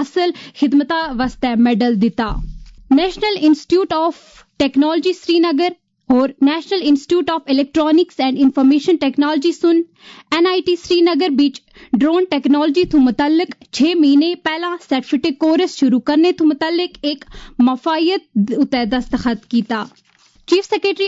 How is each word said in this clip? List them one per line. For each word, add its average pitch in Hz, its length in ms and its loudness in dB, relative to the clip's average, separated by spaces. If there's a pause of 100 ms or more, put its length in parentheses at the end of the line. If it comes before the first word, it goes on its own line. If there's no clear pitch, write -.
ਅਸਲ 349 300 -2
ਖਿਦਮਤਾਂ 294 840 -2
ਵਾਸਤੇ 247 420 -4
ਮੈਡਲ 240 400 2
ਦਿੱਤਾ। 220 400 -2 (580)
National 370 540 -2
Institute 320 600 0
of - 80 -4 (480)
Technology 302 500 0
श्रीनगर 339 640 0 (360)
और 262 180 2
National 311 600 -2
Institute 294 360 0 (100)
of 294 200 -4
Electronics 302 720 0
and 269 120 -2
Information 277 520 2
Technology 294 580 0
सुन 339 340 0 (520)
एन 339 100 4
आई 370 140 0
टी 349 140 -2
श्रीनगर 349 540 0
बीच 285 240 2 (440)
ड्रोन 311 220 2
टेक्नोलॉजी 294 720 0
ਤੋਂ 311 80 4
ਮੁਤਲਕ 294 480 2 (240)
ਛੇ 330 240 0
ਮਹੀਨੇ 302 400 4
ਪਹਿਲਾਂ 339 420 -6
ਸਰਟੀਫਿਕੇਟ 277 600 -4
ਕੋਰਸ 320 380 0
ਸ਼ੁਰੂ 254 240 2
ਕਰਨੇ 311 320 2
ਤੋਂ 359 140 -2
ਮੁਤਲਕ 330 460 -2 (120)
ਇੱਕ 294 220 -6 (360)
ਮਫਾਹੀਅਤ 320 600 0 (360)
ਉੱਤੇ 247 280 0
ਦਸਤਖਤ 233 640 -4
ਕੀਤਾ। 226 380 -2 (600)
ਚੀਫ 381 180 0
ਸੈਕਟਰੀ 392 420 -2